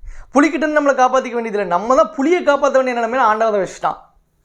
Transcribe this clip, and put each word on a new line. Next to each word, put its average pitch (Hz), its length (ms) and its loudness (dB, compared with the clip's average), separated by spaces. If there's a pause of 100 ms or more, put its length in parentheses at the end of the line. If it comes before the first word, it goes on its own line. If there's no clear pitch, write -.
(340)
புலிகிட்ட 294 200 4
இருந்து 302 280 0
நம்மளை 277 120 2
காப்பாத்திக்க 254 380 2
வேண்டியதில்லை, 220 340 -4
நம்ம 190 300 0
தான் 302 200 2
புலியை 311 280 0
காப்பாத்த 285 280 2
வேண்டிய 254 280 0
நிலைமையில 233 180 -2
ஆண்டவன் 214 500 0
வச்சுட்டான். - 380 -6 (380)